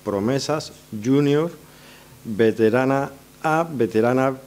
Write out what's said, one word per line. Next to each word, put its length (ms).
promesas, 680
junior, 480
veterana 840
A, 260
veterana 680